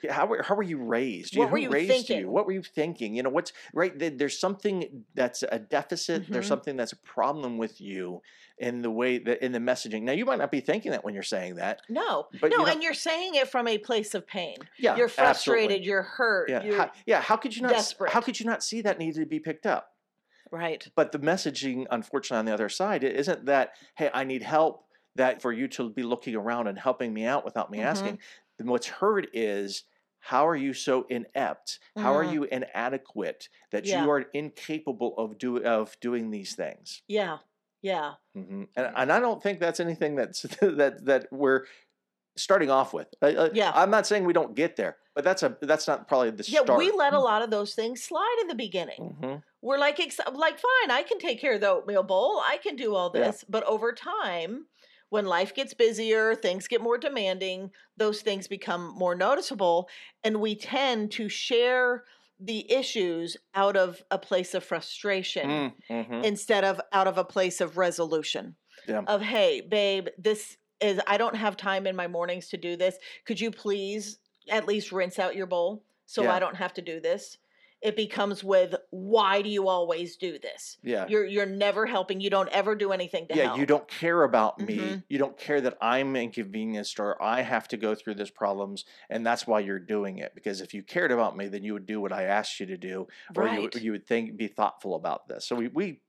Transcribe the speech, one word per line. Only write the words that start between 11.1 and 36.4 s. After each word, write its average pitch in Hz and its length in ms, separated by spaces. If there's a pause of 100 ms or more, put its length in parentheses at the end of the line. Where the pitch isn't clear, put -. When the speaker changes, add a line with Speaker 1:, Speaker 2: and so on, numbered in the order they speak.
Speaker 1:
you're 98 80
saying 92 320
that. 95 340
Speaker 2:
No. 240 380 (120)
Speaker 1:
But - 120
Speaker 2:
No, 466 80
Speaker 1:
you 320 80
know 294 60
Speaker 2:
and 311 100
you're 330 100
saying 339 440
it 262 120
from 240 180
a 220 120
place 214 360
of 185 120
pain. 165 300 (220)
Speaker 1:
Yeah, - 180
Speaker 2:
You're 240 120
frustrated, - 640
Speaker 1:
absolutely. 185 160
Speaker 2:
you're 196 160
hurt, 190 480
Speaker 1:
Yeah. 127 140
Speaker 2:
you're 208 120
Speaker 1:
How, 175 140 (160)
yeah, 196 160
how 220 140
could 226 200
you 240 60
not 247 100
s-, 214 200
Speaker 2:
desperate. - 200
Speaker 1:
how 233 80
could 247 180
you 220 60
not 226 180
see 226 200
that 196 160
needed 160 220
to 151 60
be 156 140
picked 156 240
up? - 280 (600)
Speaker 2:
Right. 165 420
Speaker 1:
But 156 160
the 151 80
messaging, 135 720
unfortunately, 123 480
on 110 60
the 110 100
other 107 140
side, 185 340
it 131 140
isn't 143 300
that, 135 260 (240)
"Hey, 147 180
I 131 80
need 131 220
help," - 400 (320)
that 127 260
for 120 100
you 123 140
to 120 240
be 123 140
looking 117 320
around 113 320
and 98 100
helping 127 340
me 110 140
out 135 180
without - 240
me 104 100
Speaker 2:
Mm-hmm. 113 100
Speaker 1:
asking. 196 300 (380)
Then - 120
what's 120 180
heard 202 460
is, 101 500 (380)
"How 139 260
are 165 80
you 135 180
so 131 380
inept? - 720 (160)
How 143 180
are 156 100
Speaker 2:
Mm. 156 80
Speaker 1:
you 147 120
inadequate 127 1040 (240)
that - 140
Speaker 2:
Yeah. 180 180
Speaker 1:
you 147 80
are 143 80 (120)
incapable 147 840
of 107 180
do-, 123 280
of 110 360
doing 120 300
these 101 240